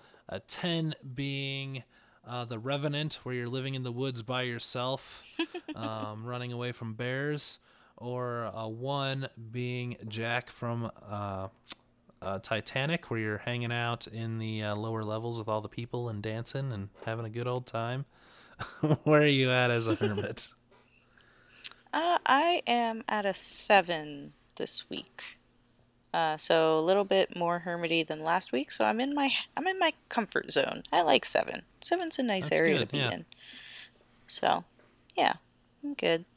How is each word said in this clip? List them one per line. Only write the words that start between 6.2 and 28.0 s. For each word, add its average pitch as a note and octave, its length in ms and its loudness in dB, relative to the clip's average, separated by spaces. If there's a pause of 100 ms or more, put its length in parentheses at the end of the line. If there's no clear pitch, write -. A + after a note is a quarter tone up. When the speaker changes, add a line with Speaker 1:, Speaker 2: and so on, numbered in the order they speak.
Speaker 1:
running B2 280 -6
away A#2+ 180 -4
from A2+ 220 -8
bears, C3+ 680 -2 (380)
or A#2+ 560 -4
a A2+ 140 -6
one C3+ 600 -2 (240)
being B2 460 -4 (100)
Jack A#2 420 -2
from, A#2 420 -4 (180)
uh, G2+ 380 -6 (720)
uh, G2 180 -4
Titanic, C3+ 720 -2
where A#2 80 0
you're G#2+ 200 -2
hanging A#2+ 320 -4
out A#2 360 -2
in A2+ 320 -6
the, A2 240 -4
uh, G#2 120 0
lower A2 280 -2
levels A2+ 340 -4
with G#2+ 100 -6
all G#2+ 140 0
the G#2 80 -8
people A#2+ 400 -6
and G#2 140 -6
dancing B2 480 -4
and G2 180 -6 (160)
having A2+ 200 -4
a A2 40 -8
good A#2 180 -4
old B2+ 200 -4
time. A#2+ 380 -4 (420)
<laughs> - 560 0
Where D3+ 180 8
are D3 60 6
you C3+ 240 6
at B2+ 180 6
as A#2 180 4
a A2 80 4
hermit? G#2 640 -2
Speaker 2:
<laughs> - 60 -20 (1300)
Uh, E4+ 320 2
I E4 420 6
am A3+ 400 0
at G#3+ 180 0
a G3 80 2
seven D3+ 1000 2 (240)
this - 320 0
week. - 480 -12 (760)
Uh, D#3+ 220 2
so D#3+ 420 6
a D#3 40 4
little F#3+ 240 4
bit F#3+ 320 2
more F3 220 0
hermity E3+ 460 0